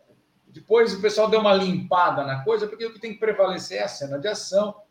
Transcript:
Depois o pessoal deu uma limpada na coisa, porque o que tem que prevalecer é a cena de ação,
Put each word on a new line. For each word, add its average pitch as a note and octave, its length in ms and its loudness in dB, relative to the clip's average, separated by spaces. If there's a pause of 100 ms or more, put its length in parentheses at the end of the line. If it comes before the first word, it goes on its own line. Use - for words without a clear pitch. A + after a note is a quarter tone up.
(480)
Depois A3 460 2
o F#3+ 80 -10
pessoal G#3+ 260 2
deu A3 120 4
uma G#3 140 4
limpada F3+ 720 2
na C3+ 200 -6
coisa, G#3+ 240 -2
porque A3+ 180 -10
o A3+ 80 -10
que - 60 -20
tem A3+ 140 -12
que - 60 -18
prevalecer G3 600 -2
é G#3 40 -2
a - 20 -6
cena C#3 320 -8
de F#3+ 80 -4
ação, G3+ 480 -2 (160)